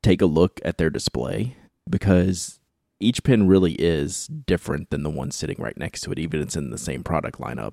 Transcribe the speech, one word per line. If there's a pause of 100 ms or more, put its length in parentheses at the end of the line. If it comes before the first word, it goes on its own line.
take
a
look
at
their
display, (340)
because (400)
each
pen
really
is
different
than
the
one
sitting
right
next
to
it,
even
if
it's
in
the
same
product
lineup.